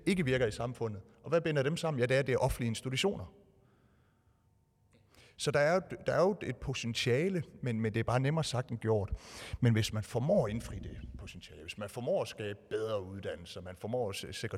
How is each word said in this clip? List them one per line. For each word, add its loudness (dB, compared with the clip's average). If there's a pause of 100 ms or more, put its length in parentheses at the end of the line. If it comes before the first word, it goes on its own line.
ikke 2
virker 4
i 2
samfundet. -4 (220)
Og -10
hvad 4
binder 4
dem 0
sammen? 0
Ja, 4
det 4
er, 4
det 2
er 6
offentlige 2
institutioner. -2 (2000)
Så -2
der 4
er 6
jo, 4 (240)
der 2
er 4
jo 4
et -4
potentiale, 0 (180)
men, -2
men 0
det 2
er 4
bare 2
nemmere 2
sagt -2
end -6
gjort. 2 (460)
Men 8
hvis 2
man -2
formår 2
at -2
indfri -6
det -10 (200)
potentiale, -14
hvis -12
man -6
formår 0
at -2
skabe -6 (100)
bedre -2
uddannelser, -8
man -12
formår -2
at -6
s-, -8
sikre -6